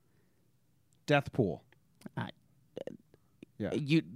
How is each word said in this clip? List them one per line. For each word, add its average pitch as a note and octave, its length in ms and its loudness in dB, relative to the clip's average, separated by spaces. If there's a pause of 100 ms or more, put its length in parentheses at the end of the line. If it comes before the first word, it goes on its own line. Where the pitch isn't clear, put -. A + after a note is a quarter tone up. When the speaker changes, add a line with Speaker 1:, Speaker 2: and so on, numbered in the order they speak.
(1040)
Speaker 1:
Death C#3+ 260 2
pool. F2+ 320 0 (1900)
Yeah. G#2 160 -4
Speaker 2:
you, D3+ 300 4 (120)